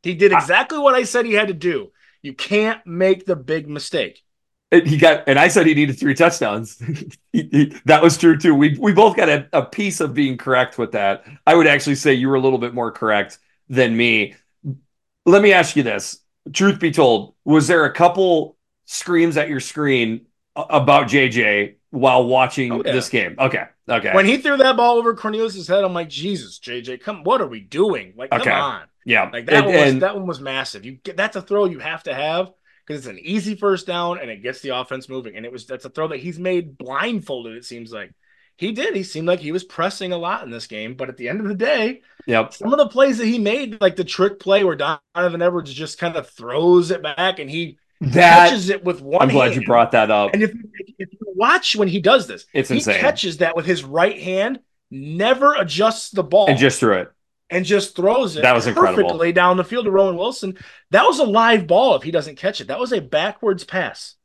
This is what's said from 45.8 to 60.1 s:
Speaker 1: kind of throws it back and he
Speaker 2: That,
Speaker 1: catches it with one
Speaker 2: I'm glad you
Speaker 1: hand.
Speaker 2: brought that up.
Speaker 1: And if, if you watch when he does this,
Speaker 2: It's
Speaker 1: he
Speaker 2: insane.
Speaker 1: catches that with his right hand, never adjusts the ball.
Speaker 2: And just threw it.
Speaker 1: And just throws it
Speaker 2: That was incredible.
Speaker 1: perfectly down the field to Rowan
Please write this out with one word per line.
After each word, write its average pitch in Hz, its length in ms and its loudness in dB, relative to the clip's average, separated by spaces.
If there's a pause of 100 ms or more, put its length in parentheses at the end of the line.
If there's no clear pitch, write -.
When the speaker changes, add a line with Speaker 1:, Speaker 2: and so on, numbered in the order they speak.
Speaker 1:
kind 170 180 -6
of 147 120 -10
throws 165 640 2
it 175 120 -4
back 175 360 -4
and 143 100 -12
he 160 300 -10 (240)
Speaker 2:
That, 170 480 8
Speaker 1:
catches 185 180 -4
it 196 160 -4
with 180 160 -4
one 139 220 0
Speaker 2:
I'm 131 80 2
glad 123 240 2
you 131 60 -2
Speaker 1:
hand. 98 60 -8
Speaker 2:
brought 117 260 2
that 110 180 2
up. 104 240 2
Speaker 1:
And 208 80 2
if, 220 80 -2 (480)
if 190 140 -14
you 208 220 -16
watch 262 400 0
when 208 140 0
he 175 120 -2
does 214 260 2
this, 90 260 -16
Speaker 2:
It's 135 160 -2
Speaker 1:
he - 80 -2
Speaker 2:
insane. 95 240 0
Speaker 1:
catches 180 380 -2
that 165 180 0
with 165 80 0
his 170 180 -2
right 165 380 -2
hand, 190 400 -4 (300)
never 208 640 0
adjusts 202 560 -2
the 190 120 -2
ball. 180 280 2
Speaker 2:
And 131 80 4
just 127 220 2
threw 107 180 2
it. - 120 -8 (420)
Speaker 1:
And 185 120 -2
just 196 320 -2
throws 196 400 0
it 151 60 -2
Speaker 2:
That 127 120 6
was 117 120 2
incredible. 110 420 2
Speaker 1:
perfectly 165 240 -2
down 180 240 4
the 180 80 -2
field 226 220 -6
to 202 40 -2
Rowan 190 260 2